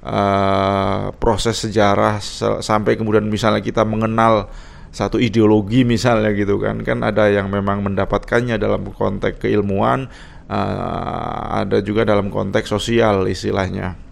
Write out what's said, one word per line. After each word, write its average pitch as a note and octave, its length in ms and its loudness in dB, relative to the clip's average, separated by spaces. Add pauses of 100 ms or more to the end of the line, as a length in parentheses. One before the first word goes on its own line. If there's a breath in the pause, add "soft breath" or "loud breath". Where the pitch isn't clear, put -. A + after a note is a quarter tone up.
eh, G2 960 2 (140)
proses A2+ 480 0
sejarah G#2 560 2
se-, G#2+ 400 -4
sampai G#2+ 320 2
kemudian G#2+ 320 2
misalnya G#2+ 400 0
kita - 160 0
mengenal A2 720 2 (400 loud breath)
satu G2+ 240 -2
ideologi G#2+ 640 4
misalnya A2+ 560 2
gitu G2+ 240 0
kan. G#2+ 240 -4
Kan A#2+ 160 -2
ada G#2+ 320 2
yang G2 160 0
memang G2+ 320 -2
mendapatkannya G2+ 800 -2
dalam G#2 240 -2
konteks G2 560 -4
keilmuan, A2 720 0 (320 loud breath)
eh, F2 1120 -6
ada G#2 240 0
juga G#2 240 0
dalam G2+ 240 2
konteks G2+ 400 -2
sosial G#2+ 560 2
istilahnya. F#2+ 720 -4 (140)